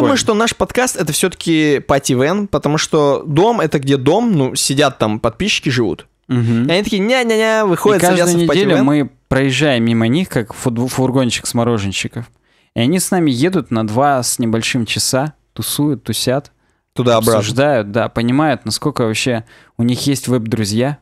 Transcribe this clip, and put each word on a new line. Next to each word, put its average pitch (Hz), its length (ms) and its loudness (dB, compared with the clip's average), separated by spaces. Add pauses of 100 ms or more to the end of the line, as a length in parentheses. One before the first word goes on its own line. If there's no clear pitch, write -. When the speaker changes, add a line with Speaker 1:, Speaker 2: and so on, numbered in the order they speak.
Speaker 1:
думаю, 277 160 2
что 220 160 0
наш 226 220 0
подкаст — 240 440 -2
это 151 120 -2
всё-таки 156 680 0
пати 139 360 0
вэн, 175 340 0
потому 151 280 -2
что 147 500 0
дом — 190 360 2
это 156 160 -2
где 135 180 0
дом, 190 400 2
ну, 127 200 0
сидят 139 420 0
там, 107 220 -2
подписчики 165 500 -2
живут. 117 360 -2 (220)
Speaker 2:
Мгм. 117 400 0
Speaker 1:
И 160 40 0
они 196 100 2
такие: 202 180 -2
"Ня-ня-ня", 220 680 0
выходят, 180 360 2
Speaker 2:
И 175 40 2
каждую 175 200 2
Speaker 1:
садятся 170 180 2
в - 40 2
пати 151 100 2
Speaker 2:
неделю 196 200 2
Speaker 1:
вэн. 131 60 2
Speaker 2:
мы 143 260 2 (180)
проезжаем 135 560 2
мимо 113 240 2
них, 170 200 0
как 117 240 -4
футбо-, 123 360 -4
фургончик 127 580 -2
с - 80 -8
мороженщиков. 117 760 -2 (440)
И 117 60 -2
они 147 180 2
с - 140 -4
нами 170 180 2
едут 143 400 0
на 110 160 -2
два 127 360 0
с - 180 -4
небольшим 113 460 0
часа, - 480 -2 (180)
тусуют, 143 500 -4
тусят, 123 480 -4 (440)
Speaker 1:
Туда-обратно. 117 440 2
Speaker 2:
обсуждают, 117 540 0
да, 107 160 0
понимают, 127 560 0
насколько 123 380 -4
вообще 110 420 -2 (340)
у 117 60 0
них 123 220 0
есть 135 220 -2
веб-друзья 113 720 -2